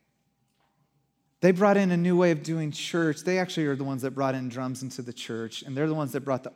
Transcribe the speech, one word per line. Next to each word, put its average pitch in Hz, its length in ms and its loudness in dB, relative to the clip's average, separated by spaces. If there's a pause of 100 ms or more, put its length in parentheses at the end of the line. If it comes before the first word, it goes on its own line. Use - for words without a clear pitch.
(1400)
they 180 100 8
brought 196 260 4
in 196 140 4
a 175 40 2
new 175 220 4
way 180 140 6
of 151 120 -2
doing 160 260 -2
church. 156 540 -2
They 185 160 0
actually 180 280 -2
are 139 100 0
the 139 80 -6
ones 135 160 -4
that 135 100 -2
brought 135 240 0
in 127 140 -6
drums 127 340 -6
into 131 180 -10
the 120 120 -12
church, 113 480 -10
and 135 120 -12
they're 143 140 0
the 156 60 0
ones 151 180 -4
that 127 140 -6
brought 127 180 -2
the - 120 -12